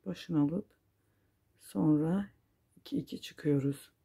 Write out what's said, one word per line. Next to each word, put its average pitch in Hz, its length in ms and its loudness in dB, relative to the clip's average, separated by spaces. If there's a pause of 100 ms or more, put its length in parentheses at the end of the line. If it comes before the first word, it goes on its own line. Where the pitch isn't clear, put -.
başını 170 360 -2
alıp 160 240 0 (920)
sonra 165 680 0 (480)
iki, - 200 -8
iki - 240 -8
çıkıyoruz. 139 720 -2 (140)